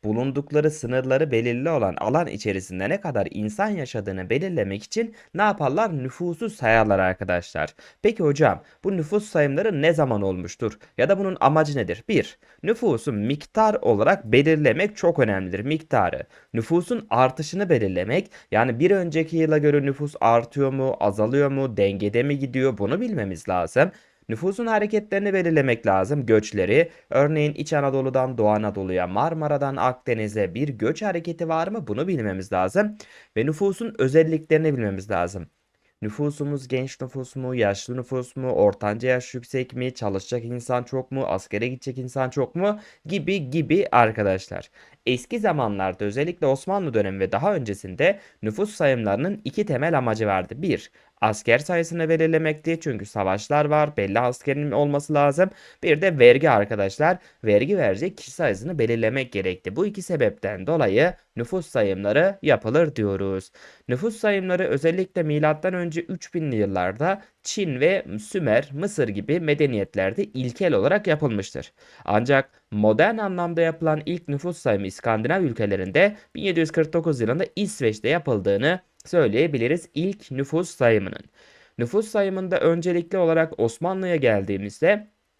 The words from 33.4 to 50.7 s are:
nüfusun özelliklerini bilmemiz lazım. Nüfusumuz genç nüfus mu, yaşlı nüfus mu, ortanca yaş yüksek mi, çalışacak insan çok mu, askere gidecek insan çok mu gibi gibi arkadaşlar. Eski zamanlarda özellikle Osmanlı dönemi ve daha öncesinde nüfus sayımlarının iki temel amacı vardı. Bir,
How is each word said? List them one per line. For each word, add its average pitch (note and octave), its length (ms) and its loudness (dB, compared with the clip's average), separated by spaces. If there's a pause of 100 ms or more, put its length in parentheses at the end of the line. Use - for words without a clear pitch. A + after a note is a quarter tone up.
nüfusun G3 540 -2
özelliklerini D#3 760 4
bilmemiz G#2 340 -4
lazım. F2+ 360 -2 (560)
Nüfusumuz C#3+ 640 -4
genç C3 340 -4
nüfus C3 340 -10
mu, B2+ 200 -6
yaşlı A2 420 0
nüfus B2+ 380 -6
mu, B2+ 160 -4
ortanca G#2 580 2
yaş B2+ 240 -2
yüksek B2+ 400 -6
mi, B2+ 200 -6
çalışacak A2 520 -4
insan B2 380 -4
çok C3 280 -6
mu, C3+ 160 -2
askere G2+ 400 -4
gidecek B2+ 300 -8
insan B2+ 320 -4
çok B2+ 260 -2
mu G#3 240 0 (260)
gibi D#3+ 440 -2
gibi D#3 420 2
arkadaşlar. G2+ 800 0 (360)
Eski B2+ 340 -2
zamanlarda G#2 640 -2
özellikle D3 420 -2
Osmanlı D#3 460 -2
dönemi G2 260 0
ve F#2+ 120 0
daha F#3 240 0
öncesinde A#2 640 -2 (240)
nüfus F#3 320 -4
sayımlarının C3+ 680 0
iki G#3 200 -4
temel D#3 320 0
amacı A2+ 300 0
vardı. F#2+ 300 -2
Bir, D#3+ 340 -4 (300)